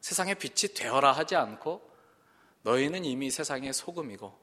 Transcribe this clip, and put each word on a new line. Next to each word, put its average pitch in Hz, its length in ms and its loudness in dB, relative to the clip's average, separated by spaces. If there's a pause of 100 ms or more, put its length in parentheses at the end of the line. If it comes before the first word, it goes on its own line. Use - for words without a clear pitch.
세상의 190 360 -2
빛이 - 380 -2
되어라" 135 360 4
하지 156 240 2
않고 156 540 -2 (720)
"너희는 143 420 2
이미 135 260 -2
세상의 139 420 -4
소금이고 127 720 -8